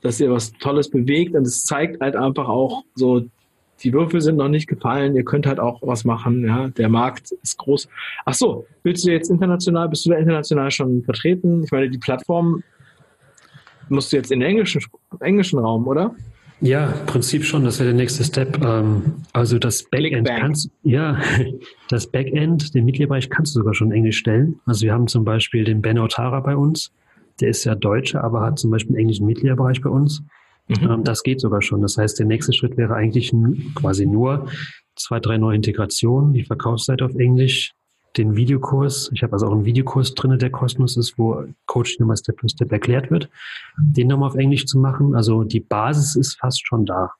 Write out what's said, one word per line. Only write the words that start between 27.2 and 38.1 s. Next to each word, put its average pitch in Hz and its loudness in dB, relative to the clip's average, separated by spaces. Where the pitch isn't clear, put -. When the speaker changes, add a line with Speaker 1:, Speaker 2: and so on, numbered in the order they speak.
Speaker 2:
der 135 2
ist 113 -2
ja 110 0
Deutscher, 110 -2
aber 113 -2
hat 135 -2
zum 117 0
Beispiel 110 0
einen 113 0
englischen 107 2
Mitgliederbereich 127 0
bei 139 -2
uns. 143 0
Speaker 1:
Mhm. 117 0
Speaker 2:
Ähm, 113 0
das 117 -2
geht 131 -2
sogar 104 0
schon. 101 -2
Das 101 0
heißt, 107 -2
der 110 2
nächste 113 0
Schritt 123 -2
wäre 117 0
eigentlich 113 0
n-, 117 2
quasi 95 0
nur 127 0
zwei, - -4
drei 113 0
neue 110 2
Integrationen, 113 2
die 120 0
Verkaufsseite 120 -2
auf 131 -4
Englisch, 127 2